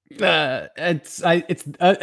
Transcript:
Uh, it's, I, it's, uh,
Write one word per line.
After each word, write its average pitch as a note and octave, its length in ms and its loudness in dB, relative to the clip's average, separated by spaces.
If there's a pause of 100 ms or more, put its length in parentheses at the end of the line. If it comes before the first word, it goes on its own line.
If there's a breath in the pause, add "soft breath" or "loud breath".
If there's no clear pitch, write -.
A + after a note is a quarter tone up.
(220)
Uh, D3+ 460 0 (100)
it's, E3 460 -4
I, F3 260 2
it's, - 140 -4 (160)
uh, F#3 240 4